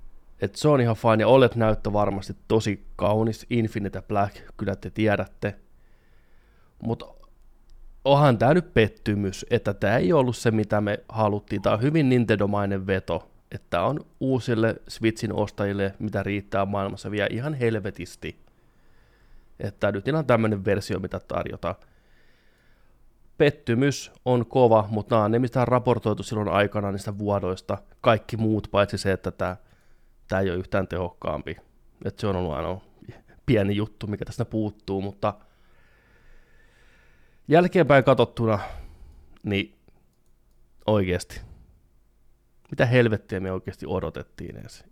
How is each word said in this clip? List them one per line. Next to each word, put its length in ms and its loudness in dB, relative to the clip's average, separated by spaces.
Et 160 -6
se 120 0
on 120 4
ihan 160 2
fine, 260 2
ja 60 4
oled-näyttö 640 4
varmasti 440 -2
tosi 380 0
kaunis. 540 0
Infinite 520 -4
Black, 340 -2
kyllä 200 -4
te 140 -12
tiedätte. 640 -2
Mut 340 -6
onhan 340 6
tää 160 6
nyt 200 0
pettymys, 760 0
että 240 0
tää 240 0
ei 140 2
ollut 240 2
se, 140 2
mitä 300 2
me 180 -2
haluttiin. 540 -2
Tää 100 2
on 100 0
hyvin 260 2
Nintendo-mainen 800 2
veto, 440 -4
että 300 -4
on 180 -2
uusille 540 0
Switchin 440 -2
ostajille, 680 -2
mitä 240 -4
riittää 440 -4
maailmassa 440 -6
vielä 200 -2
ihan 240 -6
helvetisti. 840 -6
Että 320 -4
nyt 160 -4
ihan 180 -2
tämmönen 380 0
versio, 340 -2
mitä 220 -8
tarjotaan. 540 -6
Pettymys 760 0
on 220 2
kova, 440 6
mut 200 -4
nää 100 4
on 100 2
ne, 80 2
mistä 220 0
on 80 2
raportoitu 540 2
silloin 260 -4
aikana 440 0
niistä 260 -8
vuodoista. 600 -2
Kaikki 360 0
muut, 340 -2
paitsi 280 2
se, 140 -2
että 180 -4
tää, 260 -6
tää 120 0
ei 100 0
oo 60 -4
yhtään 320 -4
tehokkaampi. 680 -8
Et 140 -8
se 80 -6
on 100 -2
ollut 180 -4
ainoa 260 -6
pieni 300 2
juttu, 300 -6
mikä 180 -6
tästä 200 -8
puuttuu, 580 -6
mutta – 320 -6
jälkeenpäin 560 6
katsottuna, 540 2
niin 320 -2
oikeesti, 540 0
mitä 160 0
helvettiä 540 2
me 120 -6
oikeesti 360 -10
odotettiin 680 -8
edes? 360 -20